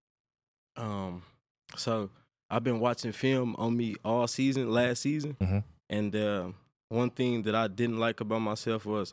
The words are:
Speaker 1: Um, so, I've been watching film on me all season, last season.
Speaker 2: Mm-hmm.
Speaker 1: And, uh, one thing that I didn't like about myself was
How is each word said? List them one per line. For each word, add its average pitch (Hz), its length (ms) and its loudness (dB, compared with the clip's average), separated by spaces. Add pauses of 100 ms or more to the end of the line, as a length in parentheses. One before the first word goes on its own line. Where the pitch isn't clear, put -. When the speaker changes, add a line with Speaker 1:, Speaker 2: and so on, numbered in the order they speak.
(760)
Speaker 1:
Um, 98 460 -6 (540)
so, 110 340 -2 (400)
I've 117 140 0
been 120 160 2
watching 120 320 0
film 127 460 2
on 117 180 0
me 113 180 0 (100)
all 120 220 4
season, 131 440 2
last 123 320 2
season. 147 380 -2
Speaker 2:
Mm-hmm. 98 180 2 (320)
Speaker 1:
And, 104 260 -2
uh, 104 320 0 (420)
one 120 200 2
thing 123 320 0
that 107 120 0
I 113 140 2
didn't 113 300 -2
like 113 220 0
about 110 200 -2
myself 107 460 -2
was 104 260 -2